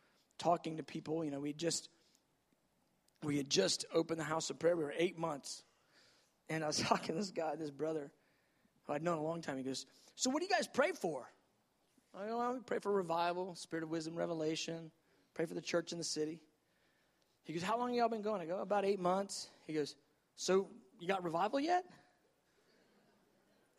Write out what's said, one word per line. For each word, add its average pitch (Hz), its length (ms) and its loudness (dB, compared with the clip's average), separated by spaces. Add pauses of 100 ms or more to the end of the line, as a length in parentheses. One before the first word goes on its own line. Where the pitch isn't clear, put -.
(400)
talking 165 380 2
to 156 60 -6
people, 160 400 -2
you 156 60 0
know, 139 100 -4
we 147 140 -2
just, 160 360 -2 (1300)
we 147 160 0
had 139 120 -2
just 175 440 4
opened 165 260 2
the 156 60 -2
house 156 240 0
of - 80 -4
prayer. 170 180 6
We 165 80 0
were 143 140 -2
eight 170 220 0
months. 156 440 -4 (840)
And 160 140 0
I 151 40 0
was 151 120 0
<laughs> - 0 -
talking - 300 2
to 165 40 -2
this 185 160 -2
guy, 160 260 -2
this 156 140 -6
brother, 147 420 -4 (720)
who 147 80 -4
I'd 147 100 -2
known 170 160 2
a 151 40 -2
long 165 180 -2
time. 147 160 -4
He 131 60 -4
goes, 131 220 -4 (300)
"So - 140 0
what 285 100 2
do 349 60 0
you 392 60 -2
guys 320 160 2
pray 302 240 2
for?" 151 380 -4 (880)
I 202 80 -6
go, 233 120 -4
"Well, 247 140 0
we 254 60 -4
pray 214 200 -2
for 202 120 0
revival, 175 640 2
spirit 165 280 -4
of 160 60 -6
wisdom, 160 260 -4
revelation, 165 760 -2 (440)
pray 165 100 2
for 170 80 -10
the 170 80 -4
church 170 300 0
in 170 80 -6
the 165 40 -4
city." 156 380 -2 (1000)
He 160 100 -8
goes, 170 80 -2
"How 208 160 0
long 247 160 0
y'all 233 160 4
been 220 140 -2
going?" 208 180 0
I 160 40 -6
go, 175 140 -2
"About 202 260 2
eight 196 140 4
months." 185 500 0 (180)
He 151 60 -6
goes, 147 220 -2 (400)
"So 190 320 4 (320)
you 170 80 -6
got 190 160 2
revival 175 360 2
yet?" 359 260 4 (1900)